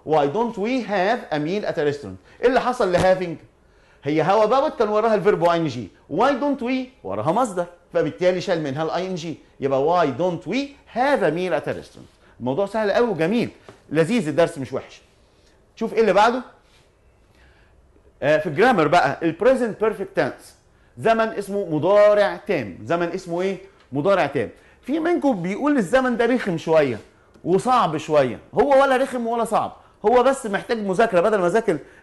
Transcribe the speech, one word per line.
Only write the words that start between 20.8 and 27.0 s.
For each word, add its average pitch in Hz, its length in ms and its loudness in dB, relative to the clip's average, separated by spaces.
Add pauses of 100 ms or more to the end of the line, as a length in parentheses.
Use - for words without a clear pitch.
زمن 220 300 0
اسمه 202 420 -6
مضارع 196 640 4
تام. 131 480 -6
زمن 170 240 -2
اسمه 175 340 -6
ايه؟ 190 160 -4 (340)
مضارع 156 340 2
تام. 113 240 -4 (320)
في 302 180 -4
منكم 285 420 0
بيقول 208 340 -2
الزمن 247 400 0
ده 233 100 0
رخم 220 320 -2
شويه 147 400 2 (460)